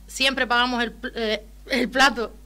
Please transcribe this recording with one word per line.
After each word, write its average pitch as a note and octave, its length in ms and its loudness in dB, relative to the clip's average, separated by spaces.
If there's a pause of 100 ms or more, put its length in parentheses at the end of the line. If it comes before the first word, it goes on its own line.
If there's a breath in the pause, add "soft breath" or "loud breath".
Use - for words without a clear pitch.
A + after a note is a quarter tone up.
siempre C4 400 0
pagamos A#3+ 360 2
el A3+ 100 -4
pl-, - 240 -12
eh, A3 280 -4 (260)
el B3 200 0
plato B3 440 2 (120)